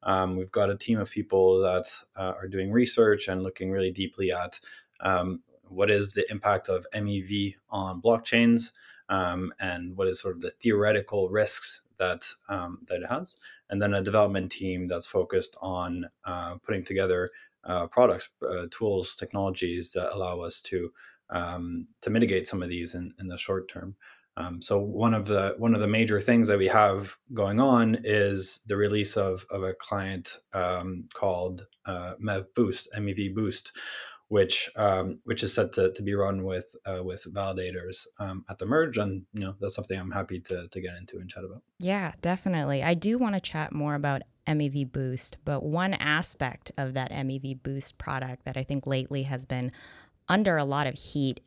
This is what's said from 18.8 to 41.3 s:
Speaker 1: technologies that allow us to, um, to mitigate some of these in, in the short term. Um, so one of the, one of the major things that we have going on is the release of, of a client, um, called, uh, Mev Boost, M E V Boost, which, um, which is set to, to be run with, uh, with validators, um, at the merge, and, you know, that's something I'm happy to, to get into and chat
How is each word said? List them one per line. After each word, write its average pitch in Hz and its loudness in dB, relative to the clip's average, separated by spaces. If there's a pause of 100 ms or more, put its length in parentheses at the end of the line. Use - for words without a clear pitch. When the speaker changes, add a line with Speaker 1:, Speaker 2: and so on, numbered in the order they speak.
Speaker 1:
technologies 92 -2
that 90 -2
allow 90 -4
us 85 -6
to, 87 -4 (420)
um, 87 -4 (140)
to - -2
mitigate 104 2
some 95 -4
of 90 -4
these 87 -6
in, 87 -8
in 95 -8
the 90 -8
short 95 -4
term. 95 -12 (420)
Um, 87 -8
so 104 2
one 107 2
of 104 0
the, 98 2
one 117 4
of 104 2
the 107 2
major 110 4
things 117 6
that 101 6
we 95 4
have 101 4 (160)
going 104 2
on 117 6
is 101 2
the 101 0
release 104 2
of, 95 0
of 98 -4
a 95 -2
client, 95 -6 (160)
um, 90 -2
called, 90 -2 (200)
uh, 90 -8 (100)
Mev 98 -2 (100)
Boost, 104 2
M 104 -2
E 95 -2
V 98 -2
Boost, 98 -4 (580)
which, 101 4
um, 95 2
which - -4
is 98 2
set 92 2
to, 95 4
to 107 -8
be 101 -2
run 98 0
with, 92 -6 (100)
uh, 92 -6
with 90 -8 (100)
validators, 92 -4 (140)
um, 95 -8
at 98 -10
the - -6
merge, 139 2
and, 98 -2
you 104 -6
know, 95 -6
that's 98 -4
something 98 -6
I'm 92 -8
happy 92 -6
to, 87 -6
to 92 -10
get 90 -10
into 92 -16
and 92 -12
chat 101 -14